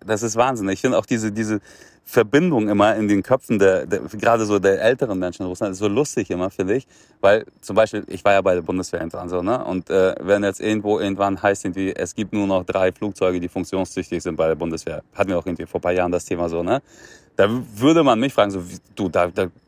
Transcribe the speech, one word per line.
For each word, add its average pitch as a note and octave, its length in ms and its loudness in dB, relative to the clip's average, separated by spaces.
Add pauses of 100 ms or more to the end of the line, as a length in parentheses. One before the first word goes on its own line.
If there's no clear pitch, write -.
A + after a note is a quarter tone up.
das G#2 180 -2
ist A2 120 -4
Wahnsinn. A#2 340 0
Ich F#2+ 120 -4
finde B2+ 160 2
auch G#2+ 80 0
diese, A2 260 -2
diese, G#2+ 280 -2 (440)
Verbindung B2+ 640 2
immer G#2 280 4
in G#2+ 120 -2
den G2+ 160 2
Köpfen A#2+ 340 0
der, F#2+ 280 4
der, F#2+ 140 -2
gerade A2 460 0
so G#2 140 2
der G2 220 2
älteren A2+ 380 0
Menschen F2+ 240 -6
in F#2 60 -6
Russland. F#2+ 220 -6
Das F#2 60 -8
ist F#2+ 60 -8
so G#2+ 40 0
lustig A2 420 -2
immer, F2+ 200 -2
finde F#2+ 260 -2
ich. C3+ 120 -6 (340)
Weil G2+ 240 4 (160)
zum - 140 -6
Beispiel, A2 320 2
ich - 180 -8
war G2+ 80 4
ja G2 80 4
bei F#2 140 2
der F2 80 -2
Bundeswehr F2+ 360 -4
irgendwann F2 300 -8
so, F2+ 120 -2
ne? A2+ 220 -2
Und, F2+ 260 -6
äh, F#2 300 2
wenn G2+ 240 2
jetzt G2 160 -2
irgendwo G#2+ 400 0
irgendwann G2 420 -2
heißt, G2+ 240 2
irgendwie, F#2+ 300 -4
es - 200 -6
gibt G#2+ 180 -6
nur G2+ 140 0
noch F#2+ 180 0
drei F#2+ 260 0
Flugzeuge, F#2 480 -2
die F2 80 -6
funktionstüchtig F2+ 760 -6
sind E2+ 120 -6
bei D#2+ 120 2
der D#2+ 80 2
Bundeswehr. D#2+ 480 -6 (100)
Hatten F#2+ 160 -2
wir F#2 100 0
auch E2 60 -8
irgendwie E2+ 220 -6
vor F2+ 120 -6
ein - 40 -12
paar F2+ 100 0
Jahren F2+ 180 0
das F2 140 -2
Thema E2+ 240 -4
so, E2 140 -4
ne? A#2 180 -2 (560)
Da G2+ 120 4
w-, B2 120 -2 (140)
würde D#3 280 4
man A#2+ 160 4
mich C3+ 140 -2
fragen, G2+ 180 2
so, F2+ 180 -6
wie, F#2 60 -16 (200)
du, G2+ 120 -2
da, F2 200 2
da, F#2 200 -2 (200)